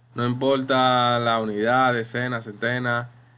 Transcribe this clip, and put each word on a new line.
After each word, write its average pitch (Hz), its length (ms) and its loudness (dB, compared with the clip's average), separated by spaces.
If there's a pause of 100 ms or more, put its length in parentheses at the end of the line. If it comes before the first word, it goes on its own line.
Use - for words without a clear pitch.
(160)
No 120 100 -2
importa 127 920 2
la 117 200 0
unidad, 113 540 0
decena, 120 480 -4
centena, 120 680 -4 (260)